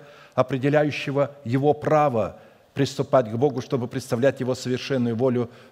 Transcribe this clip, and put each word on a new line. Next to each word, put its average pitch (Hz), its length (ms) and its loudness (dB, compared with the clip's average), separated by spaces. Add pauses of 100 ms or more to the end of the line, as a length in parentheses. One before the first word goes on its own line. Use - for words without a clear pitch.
(340)
определяющего 139 1000 0 (120)
его 135 300 2
право 147 640 0 (340)
приступать 131 580 0
к 113 40 -6
Богу, 127 260 0
чтобы 123 260 -4
представлять 120 540 -2
Его 127 140 -2
совершенную 123 600 -2
волю 120 340 0 (220)